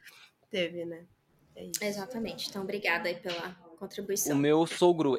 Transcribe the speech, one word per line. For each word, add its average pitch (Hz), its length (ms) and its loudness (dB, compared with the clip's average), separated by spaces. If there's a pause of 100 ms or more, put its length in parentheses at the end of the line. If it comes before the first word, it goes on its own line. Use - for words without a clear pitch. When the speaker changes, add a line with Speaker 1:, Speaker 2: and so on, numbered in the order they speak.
(480)
Speaker 1:
teve, 175 360 -4
né? 170 200 -12 (520)
É 180 80 -14
isso. 185 200 -6
Speaker 2:
Exatamente. 202 640 -6
Então, 196 140 -8
obrigada 180 460 0
aí 175 80 -2
pela 175 380 -6 (220)
contribuição. 196 600 -2
Speaker 3:
O - 20 4
meu 151 300 6
sogro, 156 500 4